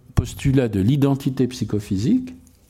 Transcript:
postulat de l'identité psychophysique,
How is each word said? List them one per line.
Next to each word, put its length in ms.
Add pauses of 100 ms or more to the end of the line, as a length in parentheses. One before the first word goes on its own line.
(140)
postulat 540
de 120
l'identité 680
psychophysique, 880 (360)